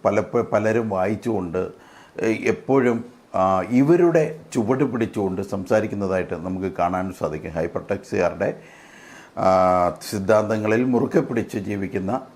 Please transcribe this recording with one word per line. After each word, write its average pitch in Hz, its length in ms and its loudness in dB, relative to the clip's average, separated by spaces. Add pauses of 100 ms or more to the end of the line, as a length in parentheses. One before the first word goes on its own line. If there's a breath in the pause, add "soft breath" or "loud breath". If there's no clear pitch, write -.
പലപ്പ-, 107 480 2
പലരും 110 380 2
വായിച്ചുകൊണ്ട്, 95 720 -2 (600 loud breath)
ഏ, 92 60 0 (260)
എപ്പോഴും, 123 440 2 (420)
ആ, 92 40 4 (380)
ഇവരുടെ 165 420 6 (300)
ചുവട് 127 380 0
പിടിച്ചുകൊണ്ട് 101 500 -2 (120)
സംസാരിക്കുന്നതായിട്ട് 98 800 -2 (100)
നമുക്ക് 95 240 -4 (100)
കാണാൻ 92 400 -2
സാധിക്കും. 85 380 -6
ഹൈപ്പർടെക്സ്റ്റുകാരുടെ, 87 920 -2 (960 loud breath)
ആ, 92 40 6 (600)
സിദ്ധാന്തങ്ങളിൽ 107 760 2 (100)
മുറുകെ 139 340 2
പിടിച്ച് 113 300 -4
ജീവിക്കുന്ന 101 640 -4 (140)